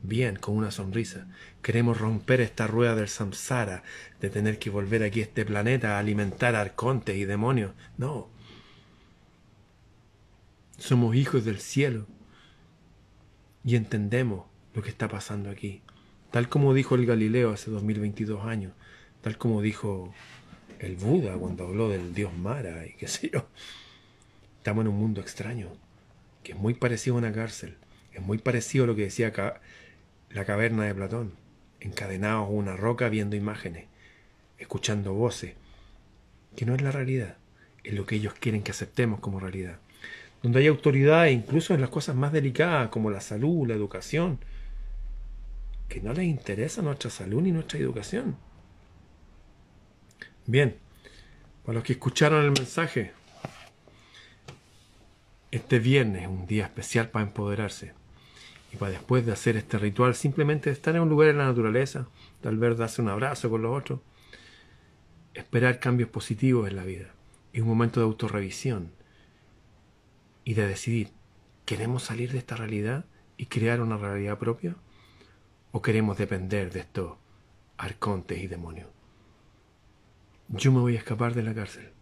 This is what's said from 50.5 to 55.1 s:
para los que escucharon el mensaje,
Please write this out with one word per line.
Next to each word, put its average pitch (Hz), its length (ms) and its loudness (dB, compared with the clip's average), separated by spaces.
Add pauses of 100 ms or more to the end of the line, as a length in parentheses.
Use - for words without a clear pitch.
para 117 120 -4
los 117 80 -2
que 127 100 0
escucharon 151 500 4
el 143 80 6
mensaje, 135 600 -2 (2500)